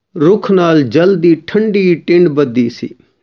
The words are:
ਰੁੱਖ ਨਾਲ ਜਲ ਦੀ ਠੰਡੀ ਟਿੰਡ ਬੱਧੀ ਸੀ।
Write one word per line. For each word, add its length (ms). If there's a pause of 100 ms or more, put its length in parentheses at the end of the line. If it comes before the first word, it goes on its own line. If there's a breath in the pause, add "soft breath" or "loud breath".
(160)
ਰੁੱਖ 360
ਨਾਲ 300
ਜਲ 340
ਦੀ 300
ਠੰਡੀ 480
ਟਿੰਡ 340
ਬੱਧੀ 420
ਸੀ। 180 (340)